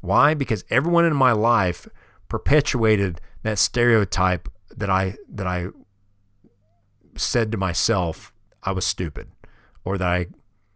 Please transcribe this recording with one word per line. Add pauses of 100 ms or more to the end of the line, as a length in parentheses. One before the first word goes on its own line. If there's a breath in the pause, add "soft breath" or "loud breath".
Why?
Because
everyone
in
my
life (400 soft breath)
perpetuated (220 soft breath)
that
stereotype (280)
that
I, (120)
that
I (1500)
said
to
myself, (300)
"I
was
stupid," (520 soft breath)
or
that
I (500)